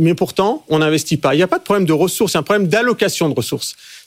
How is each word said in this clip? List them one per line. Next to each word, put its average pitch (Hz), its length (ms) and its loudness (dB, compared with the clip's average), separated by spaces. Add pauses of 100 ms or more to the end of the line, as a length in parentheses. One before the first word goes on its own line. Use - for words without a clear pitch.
Mais 165 140 4
pourtant, 196 540 -2
on 156 120 0
n'investit 156 380 0
pas. 139 160 0
Il - 20 2
n'y 165 80 2
a - 20 2
pas 254 120 -2
de - 40 -6
problème 202 240 0
de 156 60 2
ressources, 180 400 0
il - 20 -2
y 175 40 0
a - 20 0
un - 20 -4
problème 202 240 0
d'allocation 208 640 0
de 131 60 -2
ressources. - 420 -6 (300)